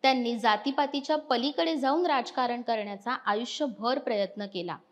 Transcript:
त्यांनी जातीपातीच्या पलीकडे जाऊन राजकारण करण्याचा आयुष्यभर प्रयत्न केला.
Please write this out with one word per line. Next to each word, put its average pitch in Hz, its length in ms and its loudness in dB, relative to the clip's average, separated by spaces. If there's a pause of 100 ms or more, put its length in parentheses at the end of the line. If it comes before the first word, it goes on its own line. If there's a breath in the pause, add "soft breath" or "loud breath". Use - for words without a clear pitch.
त्यांनी 247 360 2
जातीपातीच्या 277 760 2
पलीकडे 302 600 0
जाऊन 285 300 2
राजकारण 247 560 0
करण्याचा 214 500 -4
आयुष्यभर 240 880 -2
प्रयत्न 208 480 -2
केला. 175 300 -6 (140)